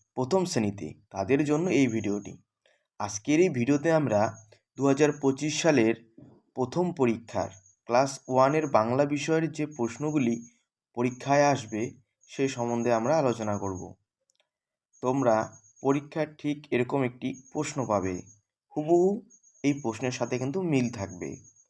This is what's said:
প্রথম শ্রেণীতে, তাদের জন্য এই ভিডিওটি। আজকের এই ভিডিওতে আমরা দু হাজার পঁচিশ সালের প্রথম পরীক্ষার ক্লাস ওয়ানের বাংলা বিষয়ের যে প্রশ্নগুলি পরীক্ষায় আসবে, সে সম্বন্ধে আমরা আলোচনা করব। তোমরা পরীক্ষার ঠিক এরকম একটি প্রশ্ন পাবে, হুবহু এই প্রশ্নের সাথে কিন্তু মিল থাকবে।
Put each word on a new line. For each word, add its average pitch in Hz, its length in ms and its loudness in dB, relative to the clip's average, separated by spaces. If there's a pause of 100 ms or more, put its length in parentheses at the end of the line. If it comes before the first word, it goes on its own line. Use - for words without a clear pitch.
(160)
প্রথম 131 280 0
শ্রেণীতে, 101 440 -2 (220)
তাদের 98 340 0
জন্য 147 260 0
এই 139 180 4
ভিডিওটি। 104 460 -4 (680)
আজকের 123 400 -2
এই 185 100 4
ভিডিওতে 139 420 0
আমরা 127 280 2 (520)
দু 127 140 -6
হাজার 143 240 6 (100)
পঁচিশ 139 400 0
সালের 120 340 4 (600)
প্রথম 127 380 -2
পরীক্ষার 113 580 -2 (380)
ক্লাস 131 220 2 (160)
ওয়ানের 139 400 4
বাংলা 123 380 2
বিষয়ের 151 480 0
যে 151 140 -4
প্রশ্নগুলি 139 680 -2 (640)
পরীক্ষায় 127 480 2
আসবে, 107 380 0 (480)
সে 139 180 -2
সম্বন্ধে 120 440 -2
আমরা 117 260 2
আলোচনা 117 400 0
করব। 95 240 -6 (1200)
তোমরা 127 340 4 (460)
পরীক্ষার 143 540 0
ঠিক 147 200 -4 (140)
এরকম 127 320 0
একটি 127 260 -6 (220)
প্রশ্ন 151 360 -6
পাবে, 95 280 0 (600)
হুবহু 175 340 4 (540)
এই 139 160 2
প্রশ্নের 123 360 -4
সাথে 123 220 -2
কিন্তু 139 240 -4
মিল 139 300 2
থাকবে। 90 360 -8 (420)